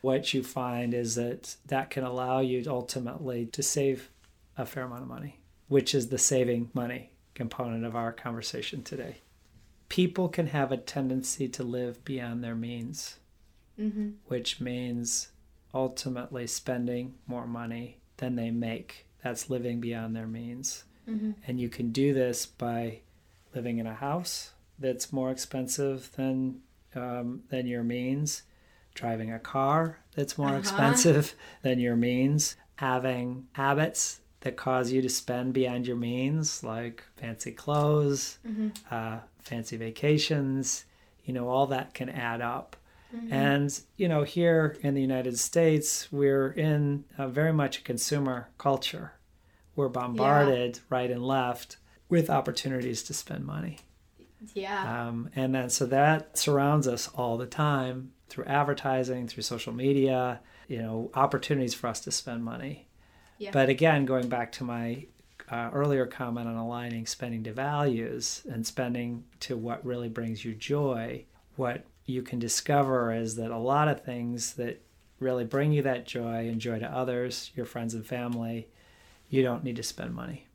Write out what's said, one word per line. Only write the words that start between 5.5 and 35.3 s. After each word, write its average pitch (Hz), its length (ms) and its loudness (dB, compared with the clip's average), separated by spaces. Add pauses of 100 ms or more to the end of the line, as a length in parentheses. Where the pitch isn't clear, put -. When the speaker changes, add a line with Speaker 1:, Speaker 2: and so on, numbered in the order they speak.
Speaker 1:
which 135 260 4
is 117 140 2
the 127 80 -2
saving 120 560 4
money 123 380 -4 (220)
component 117 520 -4
of 117 100 -6
our 117 160 -2
conversation 117 720 -8
today. - 340 -10 (720)
People 180 400 2
can 165 200 0
have 135 260 0
a 127 40 -2
tendency 131 720 -2
to 123 140 -6
live 123 400 -4
beyond 120 400 -6
their 117 120 -4
means, 120 600 -8 (640)
Speaker 2:
Mm-hmm. 208 300 -2 (180)
Speaker 1:
which 120 320 -4
means 123 720 -4 (440)
ultimately 127 760 -4
spending 123 680 -4 (120)
more 120 200 -8
money 117 520 -8 (180)
than 127 180 -4
they 117 160 -2
make. 117 540 -4 (180)
That's 120 260 -6
living 120 300 -2
beyond 113 360 -4
their 113 120 -8
means. 120 560 -8 (260)
Speaker 2:
Mm-hmm. 214 220 -4 (160)
Speaker 1:
And 127 140 -4
you 117 80 -2
can 117 220 -4
do 135 220 4
this 123 320 2
by 117 540 -4 (560)
living 120 220 -2
in 113 100 -4
a 110 60 -8
house 147 580 -4 (280)
that's 131 340 -2
more 131 180 0
expensive 131 840 -4
than, 131 460 -2 (340)
um, 123 540 -6
than 127 180 -2
your 120 160 -2
means, 127 600 -2 (500)
driving 110 380 -4
a 113 80 -6
car 151 600 2 (160)
that's 143 220 -2
more 143 120 2
Speaker 2:
Uh-huh. 139 100 2
Speaker 1:
expensive 139 720 6 (160)
<laughs> - 120 -20
than 127 180 2
your 120 160 4
means, 127 600 4 (200)
having 127 800 0
habits 139 680 2 (220)
that 127 160 -4
cause 127 340 2
you 131 100 4
to 127 80 0
spend 127 440 -2